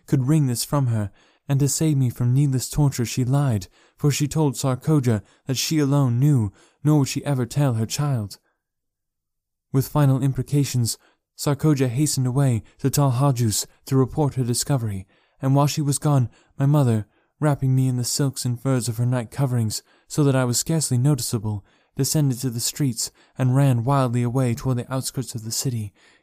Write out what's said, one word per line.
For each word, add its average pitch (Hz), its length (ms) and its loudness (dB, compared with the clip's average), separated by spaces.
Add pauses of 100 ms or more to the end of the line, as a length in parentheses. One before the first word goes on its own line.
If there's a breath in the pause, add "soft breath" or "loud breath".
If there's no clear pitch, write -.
could 131 220 0
wring 151 180 4
this 120 180 -4
from 139 220 0
her, 110 240 -2 (360 soft breath)
and 139 140 0
to 143 80 2
save 156 280 0
me 131 120 2
from 120 240 0
needless 135 380 0
torture 139 340 0
she 127 200 -2
lied, 123 440 0 (280 soft breath)
for 147 140 0
she 143 180 0
told 147 260 0
Sarkoja 127 680 0 (240 soft breath)
that 131 100 -4
she 160 220 -2
alone 139 400 2
knew, 127 340 4 (300 soft breath)
nor 151 180 4
would 135 80 2
she - 160 -6
ever 131 200 0
tell 135 300 0
her 113 100 0
child. 120 540 -4 (1300)
With 135 160 0
final 135 340 2
imprecations, 131 720 -2 (400 soft breath)
Sarkoja 143 520 0
hastened 131 380 -2
away 123 360 0 (160 soft breath)
to 143 100 -2
Tal 139 240 2
Hajus 123 540 0 (200 soft breath)
to 135 100 -2
report 135 400 0
her 131 80 -2
discovery, 113 600 -4 (360 soft breath)
and 135 120 0
while 143 120 4
she 147 160 -2
was 139 160 -2
gone, 139 320 2 (280 soft breath)
my 139 80 0
mother, 127 400 2 (340)
wrapping 139 340 0
me 131 140 2
in 127 80 0
the 120 80 -2
silks - 400 -2
and 120 160 -4
furs 127 280 -2
of 113 80 -6
her 120 100 0
night 123 240 -2
coverings, 123 520 -2 (240 soft breath)
so - 180 0
that 139 120 2
I 131 80 2
was 120 140 0
scarcely 151 400 -2
noticeable, 117 640 -2 (320 soft breath)
descended 139 420 0
to 131 120 -4
the 117 100 -6
streets - 500 -4 (260 soft breath)
and 127 200 2
ran 135 260 4
wildly 127 400 0
away 120 320 0
toward 127 220 -2
the 120 160 -6
outskirts 131 420 -6
of 110 100 -12
the 110 60 -10
city, 110 420 -4 (300 soft breath)